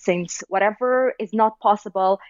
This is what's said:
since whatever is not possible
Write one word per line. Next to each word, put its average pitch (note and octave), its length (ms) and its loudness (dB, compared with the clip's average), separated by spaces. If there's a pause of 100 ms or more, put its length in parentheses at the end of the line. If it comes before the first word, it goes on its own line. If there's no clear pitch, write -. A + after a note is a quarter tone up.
since F3 360 -4 (100)
whatever B3 680 0
is G#3+ 120 -8
not A3 280 0
possible G3 600 0 (100)